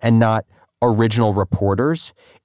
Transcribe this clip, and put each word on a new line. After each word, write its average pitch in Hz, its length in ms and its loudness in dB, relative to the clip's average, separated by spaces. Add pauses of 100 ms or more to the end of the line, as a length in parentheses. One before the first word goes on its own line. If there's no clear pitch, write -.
and 117 160 2
not 110 280 0 (360)
original 113 540 0
reporters, 101 760 -2 (320)